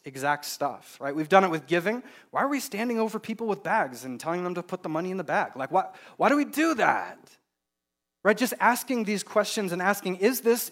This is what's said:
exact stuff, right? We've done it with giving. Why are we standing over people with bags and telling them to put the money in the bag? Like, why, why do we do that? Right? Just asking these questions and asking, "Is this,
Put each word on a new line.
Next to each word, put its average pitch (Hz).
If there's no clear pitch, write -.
exact 143
stuff, -
right? 143
We've 156
done 190
it 180
with 151
giving. 175
Why 139
are 262
we 277
standing 226
over 220
people 226
with 202
bags 151
and 127
telling 175
them 180
to 175
put 180
the 175
money 170
in 190
the 175
bag? 165
Like, 131
why, 185
why 202
do 285
we 285
do 311
that? 120
Right? 208
Just 247
asking 233
these 202
questions 202
and 175
asking, 190
"Is 233
this, 233